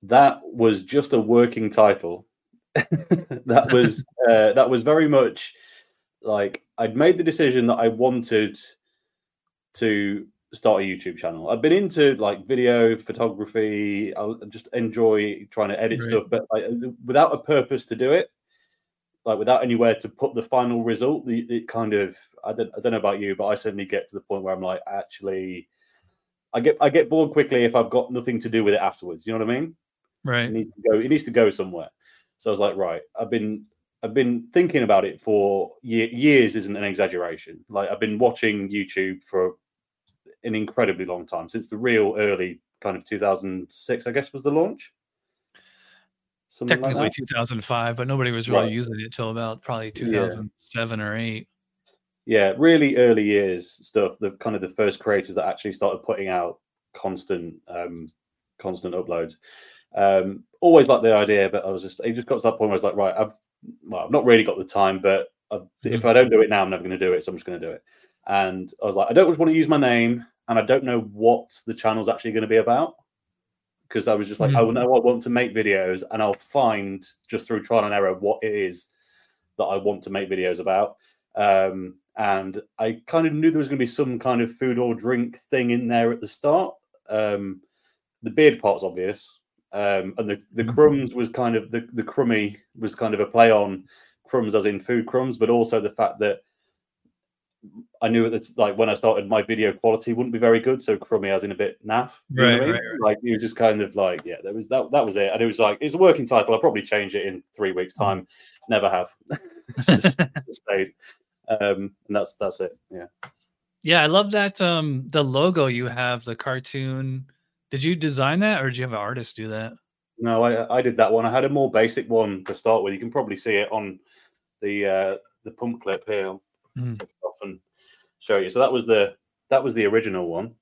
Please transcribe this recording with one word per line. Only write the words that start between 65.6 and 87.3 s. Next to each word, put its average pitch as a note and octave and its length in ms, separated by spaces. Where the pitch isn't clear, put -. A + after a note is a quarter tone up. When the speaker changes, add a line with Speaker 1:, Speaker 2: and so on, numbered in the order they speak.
Speaker 1:
if A2+ 200
Speaker 2:
Mm-hmm. - 20
Speaker 1:
I A#2 80
don't B2 160
do A2 100
it G#2+ 100
now, G#2 120
I'm F#2+ 80
never F2+ 120
gonna F#2 160
do F#2 140
it, F2+ 120
so - 60
I'm F#2 60
just D#2+ 100
gonna F2+ 140
do E2 100
it." - 120
And F#2+ 460
I A2 40
was G2 100
like, G2 140
"I - 20
don't F3+ 160
just E3 100
wanna E3 140
use D#3+ 160
my D3+ 80
name, A#2+ 480
and A#2 100
I A2 40
don't C3 220
know A#2+ 160
what G#2+ 640
the A2+ 80
channel's A2 340
actually A2+ 240
gonna A2 140
be A2+ 100
about." A#2 380
'Cause G#2+ 180
I A2 60
was G#2 140
just G#2 120
like, C#3 100
Speaker 2:
Mm-hmm. C3+ 60
Speaker 1:
"I B2+ 80
know B2 320
I A#2 40
want A#2+ 240
to A#2+ 60
make A#2+ 240
videos, F#2+ 560
and A2 120
I'll G2+ 120
find, G2+ 720
just - 180
through G#2+ 180
trial A2 200
and G#2 100
error, G2 200
what G2 280
it A2 120
is F#2 340
that G#2 60
I F#2+ 120
want G2 280
to G2+ 60
make G2 200
videos F2+ 300
about." F#2+ 360
Um, F#2+ 600
and F#2+ 460
I A#2 280
kind E3 200
of D#3 80
knew D#3 160
there D#3 80
was C#3+ 100
gonna C#3 100
be B2+ 80
some B2+ 340
kind B2 220
of A#2 140
food B2+ 220
or A#2+ 160
drink A#2+ 440
thing B2+ 320
in A#2+ 180
there A#2 240
at A#2 80
the G#2+ 80
start. D#3+ 460
Um, G2+ 540